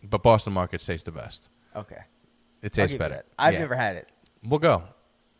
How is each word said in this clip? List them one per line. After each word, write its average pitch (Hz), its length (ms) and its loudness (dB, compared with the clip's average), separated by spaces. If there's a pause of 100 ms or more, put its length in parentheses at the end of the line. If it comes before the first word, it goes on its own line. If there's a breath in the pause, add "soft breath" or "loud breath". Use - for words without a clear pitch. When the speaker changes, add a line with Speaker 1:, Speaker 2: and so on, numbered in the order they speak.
Speaker 1:
But 104 200 -2
Boston 110 300 6
Market 90 280 -4
tastes 85 240 -8
the 85 60 -10
best. - 360 -16 (280)
Speaker 2:
Okay. 104 200 -14
Speaker 1:
It - 720 -20
Speaker 2:
I'll 104 60 -6
Speaker 1:
tastes - 40 -8
Speaker 2:
give 95 180 2
you 135 60 -8
Speaker 1:
better. 76 160 -4
Speaker 2:
that. 69 100 -14 (140)
I've 160 140 4
Speaker 1:
Yeah. 185 60 -2
Speaker 2:
never 139 160 -4
had 110 220 -2
it. - 120 -16 (340)
Speaker 1:
We'll 131 160 0
go. 135 240 4 (560)